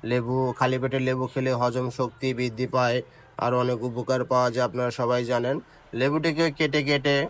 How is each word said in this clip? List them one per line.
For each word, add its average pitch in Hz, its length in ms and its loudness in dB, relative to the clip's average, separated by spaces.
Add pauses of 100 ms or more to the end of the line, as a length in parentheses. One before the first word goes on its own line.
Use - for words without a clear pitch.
লেবু, 123 540 0
খালি 131 200 2
পেটে 131 220 -2
লেবু 127 260 -2
খেলে 131 260 -2
হজম 123 380 0
শক্তি 127 440 -4
বৃদ্ধি 123 320 -2
পায়, 123 360 2 (360)
আরও 123 220 2
অনেক 123 220 0
উপকার 123 420 -2
পাওয়া 127 260 2
যায়, 123 140 0
আপনারা 123 260 -2
সবাই 123 340 0
জানেন। 123 360 0 (340)
লেবুটিকে 147 560 2
কেটে 147 320 0
কেটে 139 480 2